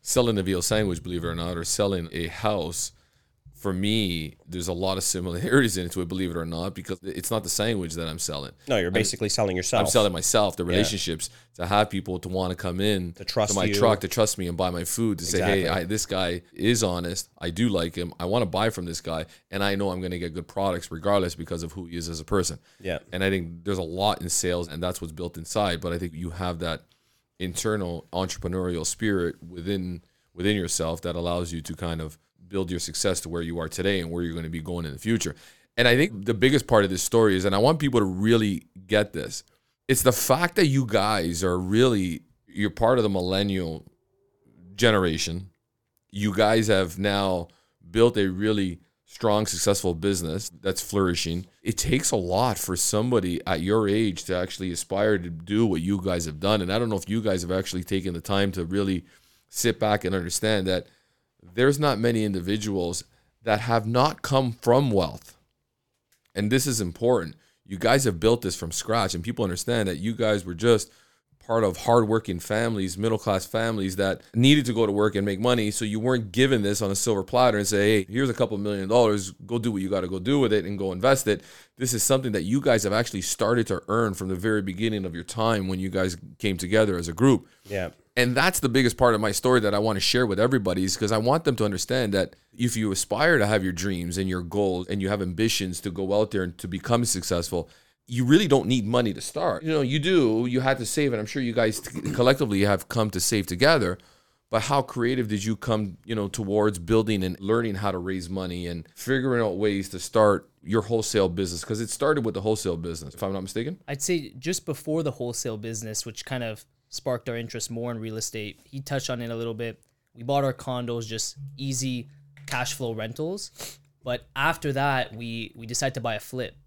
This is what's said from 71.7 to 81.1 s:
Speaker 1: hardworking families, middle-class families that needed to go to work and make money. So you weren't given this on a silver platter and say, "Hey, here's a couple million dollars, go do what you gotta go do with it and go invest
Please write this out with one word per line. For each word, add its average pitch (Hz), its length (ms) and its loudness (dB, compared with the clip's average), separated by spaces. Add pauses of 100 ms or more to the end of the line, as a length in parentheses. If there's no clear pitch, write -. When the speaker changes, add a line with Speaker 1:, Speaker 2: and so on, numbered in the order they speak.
Speaker 1:
hardworking 110 640 2
families, 104 600 -2
middle-class 107 480 0
families 110 480 -2
that 95 260 0 (140)
needed 139 300 6
to 120 80 -2
go 113 120 4
to 101 60 0
work 104 240 2
and 101 100 0
make 98 140 -2
money. 117 320 2
So 117 120 -4
you 110 160 -4
weren't 117 320 -2
given 131 300 4
this 101 220 0
on 98 80 0
a 98 40 0
silver 98 280 0
platter 123 340 4
and 101 100 0
say, 101 360 4
"Hey, - 40 -6
here's 123 220 -2
a 117 40 -4
couple 107 260 -2
million 101 280 -4
dollars, 104 440 4 (160)
go 117 100 -2
do 117 140 -2
what 98 100 -2
you 95 80 -4
gotta 92 180 0
go 92 120 -4
do 131 200 2
with 113 140 4
it 98 120 2
and 101 120 -6
go 95 140 -2
invest 120 360 2